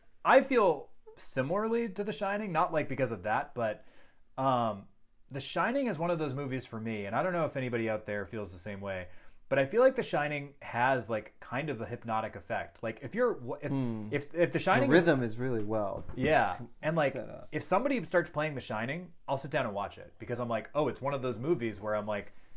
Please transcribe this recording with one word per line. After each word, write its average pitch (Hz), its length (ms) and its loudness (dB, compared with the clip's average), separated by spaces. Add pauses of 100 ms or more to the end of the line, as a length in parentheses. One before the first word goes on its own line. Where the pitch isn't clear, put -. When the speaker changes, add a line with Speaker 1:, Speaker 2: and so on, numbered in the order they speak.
(220)
Speaker 1:
I 247 200 8
feel 208 480 2 (260)
similarly 214 720 0
to 196 160 -4
The 202 80 -4
Shining, 202 400 -2
not, 170 220 2
like, 143 160 2
because 127 200 0
of 98 120 -6
that, 110 320 0
but, 113 280 0 (540)
um, 120 480 2 (460)
The 135 100 -8
Shining 240 460 0
is 180 120 -2
one 170 120 0
of 165 80 0
those 147 160 -2
movies 131 320 -4
for 113 120 -8
me, 110 280 -4
and 104 100 -2
I 143 60 2
don't 185 100 0
know 165 140 0
if - 100 -4
anybody 120 320 0
out 107 160 -2
there 104 220 -4
feels 101 260 -8
the 92 60 -14
same 101 240 -8
way, 95 240 -6 (420)
but 135 100 4
I 135 80 4
feel 202 160 2
like 262 140 8
The - 80 0
Shining 147 580 -2
has, 120 480 2
like, 107 300 -4
kind 147 300 -4
of 113 100 -4
a 110 60 -6
hypnotic 110 500 -4
effect. 98 480 -6
Like, 110 180 -4
if 135 140 -8
you're, 233 180 4
w-, 131 260 -8
if, 135 120 -2
Speaker 2:
Hmm. 117 400 0
Speaker 1:
if, 143 200 -2
if 165 200 4
The - 0 -
Speaker 2:
The 170 80 2
Speaker 1:
Shining 190 240 4
is - 60 4
Speaker 2:
rhythm 160 340 8
is 113 140 -2
really 120 260 0
well 104 400 -2 (100)
Speaker 1:
Yeah, 127 440 4
Speaker 2:
com-, 117 100 -10 (140)
Speaker 1:
and, 156 140 0
like, 143 180 2
Speaker 2:
set 107 140 -8
up. - 220 -12
Speaker 1:
if - 140 -4
somebody 240 400 2
starts 170 260 2
playing 151 240 -2
The 127 60 -6
Shining, 131 520 -4 (140)
I'll 139 100 0
sit 135 140 -4
down 135 160 2
and 104 80 -4
watch 98 240 -4
it 92 220 -16
because 117 180 -4
I'm 123 100 -2
like, 110 240 0
"Oh, 151 140 2
it's - 140 -4
one 139 140 -2
of 131 80 -2
those 123 180 -2
movies 117 400 0
where 107 160 0
I'm 104 100 -2
like, 104 260 -4 (240)